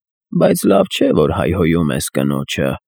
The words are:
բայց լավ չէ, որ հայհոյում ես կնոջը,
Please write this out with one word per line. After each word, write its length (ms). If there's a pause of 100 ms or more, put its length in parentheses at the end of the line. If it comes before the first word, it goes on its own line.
(320)
բայց 320
լավ 240
չէ, 240
որ 200
հայհոյում 600
ես 180
կնոջը, 580 (200)